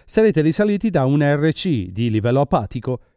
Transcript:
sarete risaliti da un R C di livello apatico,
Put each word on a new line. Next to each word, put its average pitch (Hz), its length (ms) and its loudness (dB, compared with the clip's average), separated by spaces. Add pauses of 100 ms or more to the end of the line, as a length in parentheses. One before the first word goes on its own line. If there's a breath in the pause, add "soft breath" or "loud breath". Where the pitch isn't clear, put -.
sarete 208 360 2
risaliti 208 480 0
da 147 160 0
un 139 140 2
R 143 340 2
C 104 380 -4
di 113 180 -2
livello 117 320 0
apatico, 127 600 -4 (160)